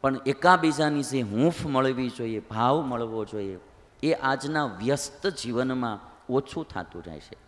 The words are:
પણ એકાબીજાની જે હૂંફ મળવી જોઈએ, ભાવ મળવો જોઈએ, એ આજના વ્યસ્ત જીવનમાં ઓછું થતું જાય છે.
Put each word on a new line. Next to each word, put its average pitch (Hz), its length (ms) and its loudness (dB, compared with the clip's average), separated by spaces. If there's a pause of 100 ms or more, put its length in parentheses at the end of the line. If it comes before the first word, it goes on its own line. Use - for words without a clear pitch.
પણ 135 160 0 (100)
એકાબીજાની 151 760 4
જે 135 180 -2
હૂંફ 123 460 2
મળવી 131 420 2
જોઈએ, 113 320 -4
ભાવ 120 400 2
મળવો 117 440 -4
જોઈએ, 98 340 -8 (440)
એ 151 100 2
આજના 139 540 0
વ્યસ્ત 120 600 -2
જીવનમાં 123 880 -4 (180)
ઓછું 139 360 -2
થતું 87 360 -10
જાય 78 160 -12
છે. - 160 -20 (120)